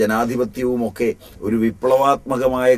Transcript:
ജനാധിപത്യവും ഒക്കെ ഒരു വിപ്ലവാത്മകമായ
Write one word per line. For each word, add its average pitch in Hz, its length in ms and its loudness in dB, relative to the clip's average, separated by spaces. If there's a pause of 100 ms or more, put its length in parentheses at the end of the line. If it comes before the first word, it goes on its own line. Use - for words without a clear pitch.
ജനാധിപത്യവും 120 880 -2
ഒക്കെ 117 200 -4 (380)
ഒരു 110 180 0
വിപ്ലവാത്മകമായ 127 1120 0